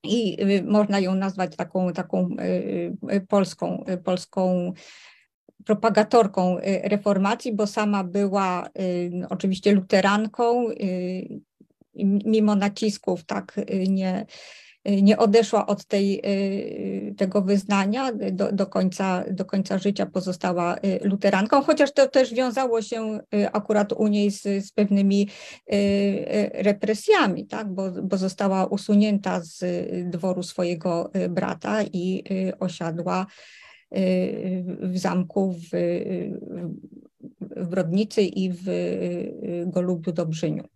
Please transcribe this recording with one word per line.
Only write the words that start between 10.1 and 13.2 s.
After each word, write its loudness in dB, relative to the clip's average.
e, -6
i -6
m-, 4
mimo 4
nacisków, -2